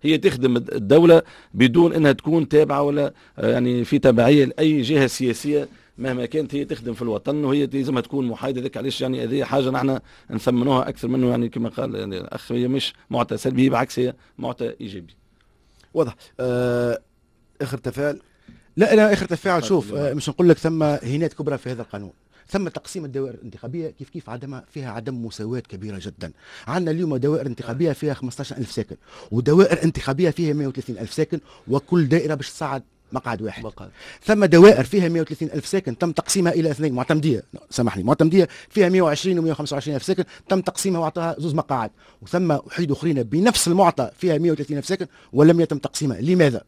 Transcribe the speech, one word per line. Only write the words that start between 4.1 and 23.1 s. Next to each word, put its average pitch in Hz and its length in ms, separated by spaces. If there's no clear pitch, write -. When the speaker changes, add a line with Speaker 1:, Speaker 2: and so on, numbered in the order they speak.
Speaker 1:
لأي 151 380
جهة 139 240
سياسية 135 640
مهما 123 280
كانت 147 280
هي 143 100
تخدم 117 300
في 110 80
الوطن، 120 420
وهي 139 220
لازمها 131 340
تكون 131 280
محايدة. 127 320
ذاك 120 160
علاش، 131 240
يعني، 127 240
هذه 127 200
حاجة 135 260
نحن 135 280
نثمنوها 123 580
أكثر 123 200
منه، 127 220
يعني، 120 180
كما 117 200
قال، 117 260
يعني، 101 260
الأخ، - 320
هي 123 160
مش 131 240
معطى 117 260
سلبي، 127 320
بالعكس 131 300
هي 127 160
معطى 123 420
إيجابي. 95 340
Speaker 2:
واضح. 139 220
آه، 123 600
آخر 127 160
تفاعل؟ 143 420
Speaker 3:
لا، 220 180
لا، 214 180
آخر 190 140
تفاعل. 175 340
Speaker 1:
تفضل. - 80
Speaker 3:
شوف، 135 260
آه، 143 200
مش 147 140
نقول 175 200
لك 156 100
ثم 160 240
هينات 147 520
كبرى 147 240
في 123 120
هذا 117 120
القانون، 101 280
ثم 196 200
تقسيم 156 360
الدوائر 135 300